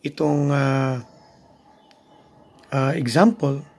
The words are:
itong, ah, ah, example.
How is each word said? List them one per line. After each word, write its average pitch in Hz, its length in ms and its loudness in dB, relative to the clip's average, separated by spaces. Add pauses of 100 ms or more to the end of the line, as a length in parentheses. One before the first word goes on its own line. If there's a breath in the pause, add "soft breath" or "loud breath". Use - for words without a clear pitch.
itong, 147 480 0
ah, 135 480 0 (1700)
ah, 135 240 0
example. 143 720 0 (140)